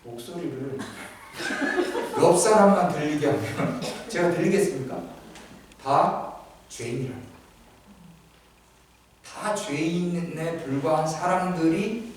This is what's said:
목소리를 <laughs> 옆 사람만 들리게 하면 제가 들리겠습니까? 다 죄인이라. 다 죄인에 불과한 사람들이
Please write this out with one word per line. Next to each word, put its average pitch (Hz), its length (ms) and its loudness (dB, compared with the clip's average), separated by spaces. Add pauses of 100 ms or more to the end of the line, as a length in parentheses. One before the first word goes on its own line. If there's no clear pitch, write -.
목소리를 135 720 -8
<laughs> - 1400 -4
옆 170 180 8
사람만 202 540 6
들리게 151 340 0
하면 - 540 -2 (280)
제가 175 240 2
들리겠습니까? 170 680 0 (800)
다 - 540 2 (320)
죄인이라. 127 460 -6 (2000)
다 208 300 -4
죄인에 165 1080 -2
불과한 156 420 2
사람들이 180 1120 0